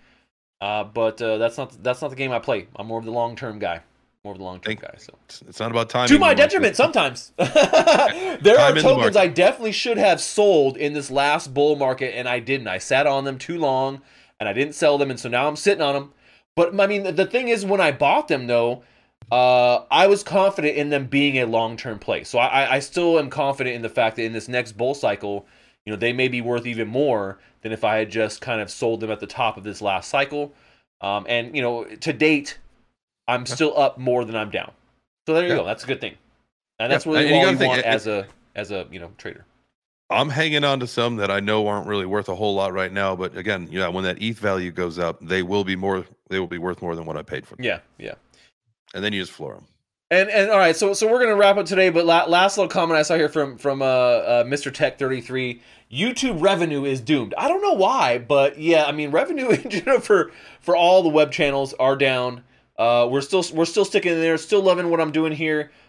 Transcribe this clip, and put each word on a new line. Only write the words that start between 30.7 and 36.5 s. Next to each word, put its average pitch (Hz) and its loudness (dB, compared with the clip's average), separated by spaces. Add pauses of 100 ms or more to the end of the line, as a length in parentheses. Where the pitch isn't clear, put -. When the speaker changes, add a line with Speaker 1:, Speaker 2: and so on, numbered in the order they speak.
Speaker 1:
Um, 98 -4
and, 120 -4
you 139 -2
know, 120 -4
to 107 -8
date, 147 0 (720)
I'm 123 -2
Speaker 2:
Okay. 117 -8
Speaker 1:
still 151 0
up 139 0
more 123 0
than 113 -10
I'm 107 -4
down. 101 -8 (560)
So 160 2
there 170 4
you 175 0
Speaker 2:
Yeah. 170 2
Speaker 1:
go. 90 -2
That's 101 -6
a - -12
good 131 -4
thing. 110 -10 (640)